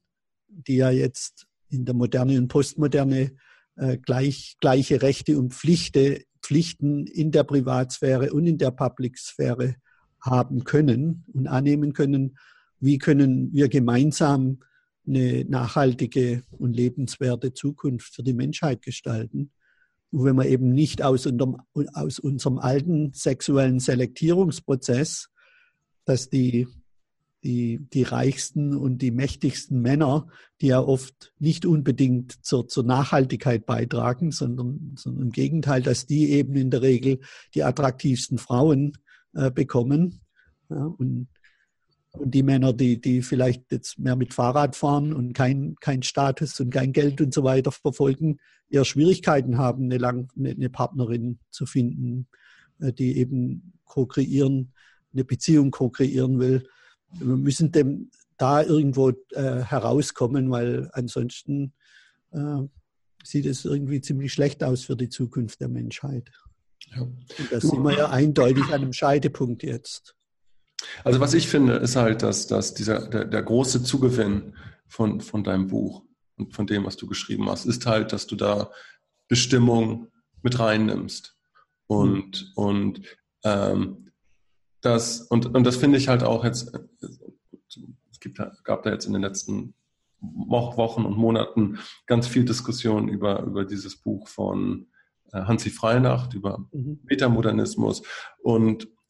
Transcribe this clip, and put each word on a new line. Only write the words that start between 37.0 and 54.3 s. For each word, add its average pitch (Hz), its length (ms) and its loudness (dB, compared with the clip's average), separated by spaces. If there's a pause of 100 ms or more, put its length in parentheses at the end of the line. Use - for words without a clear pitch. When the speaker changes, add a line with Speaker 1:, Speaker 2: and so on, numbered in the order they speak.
Speaker 1:
die 151 100 0
attraktivsten 131 760 0
Frauen, 143 560 2 (400)
äh, 135 180 0
bekommen. 139 720 0 (480)
Ja, 147 160 -6
und, 131 420 -4 (880)
und 131 180 -6
die 135 120 4
Männer, 131 280 4
die, 120 300 0
die 127 200 0
vielleicht 127 500 -2
jetzt - 280 -8
mehr 127 160 0
mit 127 180 -2
Fahrrad 131 440 2
fahren 147 360 0
und 123 200 -4
kein, 139 480 0
kein 131 220 -2
Status - 580 -2
und 123 80 -2
kein 131 240 0
Geld 143 260 2
und 139 140 2
so 143 100 2
weiter 131 300 2
verfolgen, 147 640 0 (320)
eher 135 160 4
Schwierigkeiten 143 760 2
haben, 127 260 0
eine 127 120 0
lang-, 123 400 -2
eine, 131 140 -4
eine 127 180 -4
Partnerin 120 680 -4 (140)
zu - 160 -10
finden, 123 600 -2 (520)
äh, 139 140 -4
die 131 240 -2
eben 131 560 -4 (100)
ko-kreieren, 135 920 0 (400)